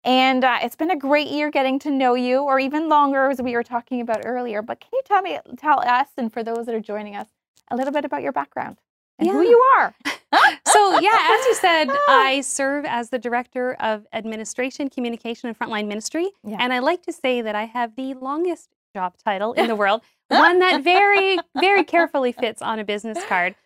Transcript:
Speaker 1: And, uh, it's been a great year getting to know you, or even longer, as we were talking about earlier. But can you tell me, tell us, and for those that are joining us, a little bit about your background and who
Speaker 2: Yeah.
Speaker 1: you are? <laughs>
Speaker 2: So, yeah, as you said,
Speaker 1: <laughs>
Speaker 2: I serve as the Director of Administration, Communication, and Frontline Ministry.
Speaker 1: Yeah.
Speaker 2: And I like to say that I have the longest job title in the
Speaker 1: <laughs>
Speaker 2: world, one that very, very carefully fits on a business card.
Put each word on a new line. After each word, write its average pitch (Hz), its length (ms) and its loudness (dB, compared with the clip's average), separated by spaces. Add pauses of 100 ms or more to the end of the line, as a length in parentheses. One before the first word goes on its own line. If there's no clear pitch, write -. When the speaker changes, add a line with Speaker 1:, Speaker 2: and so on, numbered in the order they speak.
Speaker 1:
And, 254 420 2
uh, 247 180 2
it's - 140 -8
been 320 140 -2
a 359 60 0
great 285 320 0
year 294 220 -4
getting 269 300 0
to 302 100 -6
know 262 240 2
you, 254 260 0
or 269 180 0
even 294 300 -2
longer, 277 400 2
as 254 140 -4
we 247 100 -4
were 240 100 -2
talking 240 380 -6
about 233 240 -6
earlier. 233 380 -6
But - 180 -12
can - 140 -20
you 539 100 -2
tell 392 160 2
me, 330 180 -6 (200)
tell 294 280 2
us, 247 300 2
and 226 160 -4
for 233 100 -8
those 233 220 -6
that 233 100 -6
are 220 60 -4
joining 208 360 -10
us, 214 120 -12 (420)
a - 60 -4
little 269 160 -2
bit 294 140 -2
about 277 160 -6
your 277 100 -6
background - 460 -8 (400)
and 320 100 0
who 330 140 2
Speaker 2:
Yeah. 466 80 4
Speaker 1:
you 466 80 10 (180)
are? - 240 0
<laughs> - 40 -20 (600)
Speaker 2:
So, 403 340 6
yeah, 403 100 2 (280)
as 523 80 -2
you 453 80 4
said, 320 340 2 (100)
Speaker 1:
<laughs> 571 100 2
Speaker 2:
I 269 340 4
serve 277 440 -4
as 240 240 -6
the 254 80 -4
Director 247 640 -4
of 214 320 -4
Administration, 226 760 -8
Communication, 233 600 -8
and 220 100 -10
Frontline 214 300 -4
Ministry. 311 420 -6 (140)
Speaker 1:
Yeah. 208 160 -10
Speaker 2:
And 247 120 0
I 247 60 -2
like 330 240 -2
to 339 100 -10
say 247 300 -4
that 214 120 -6
I 214 100 -4
have 226 320 -8
the 262 180 -8
longest 302 560 -6 (240)
job 185 280 -6
title 208 300 -4
in 285 140 0
the 226 100 -2
Speaker 1:
<laughs> 208 60 0
Speaker 2:
world, 202 180 2 (280)
one 349 320 4
that 359 220 2
very, 381 560 4 (200)
very 370 260 4
carefully 285 480 0
fits 226 300 -6
on 220 160 -4
a 214 60 -8
business 214 420 -6
card. 185 280 0 (100)